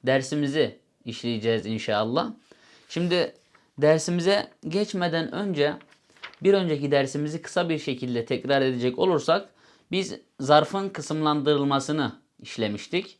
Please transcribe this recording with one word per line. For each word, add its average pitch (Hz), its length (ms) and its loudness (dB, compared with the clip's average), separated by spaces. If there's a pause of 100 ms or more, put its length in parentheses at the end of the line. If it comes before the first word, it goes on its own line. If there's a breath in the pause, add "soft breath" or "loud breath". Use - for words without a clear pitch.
dersimizi 139 720 0 (260)
işleyeceğiz 113 600 -2
inşallah. 110 640 -2 (580 soft breath)
Şimdi 175 440 0 (440 soft breath)
dersimize 175 720 2 (200)
geçmeden 175 640 -2
önce 160 420 0 (720 loud breath)
bir 196 100 6
önceki 156 380 0
dersimizi 147 500 0
kısa 175 280 -2
bir 156 100 -2
şekilde 123 460 -4
tekrar 139 360 0
edecek 127 380 0
olursak 170 500 2 (420 soft breath)
biz 185 280 -4 (200)
zarfın 151 500 4
kısımlandırılmasını 147 1200 0 (300)
işlemiştik. 110 800 -6